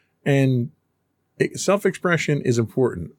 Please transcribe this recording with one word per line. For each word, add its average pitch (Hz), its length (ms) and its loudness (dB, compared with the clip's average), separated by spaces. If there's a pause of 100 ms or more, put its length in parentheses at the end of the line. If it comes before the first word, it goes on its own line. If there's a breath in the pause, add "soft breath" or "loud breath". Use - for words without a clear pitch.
(240)
and 135 460 2 (680)
it, - 220 -2
self-expression 180 840 0
is 120 160 0
important. 107 600 -2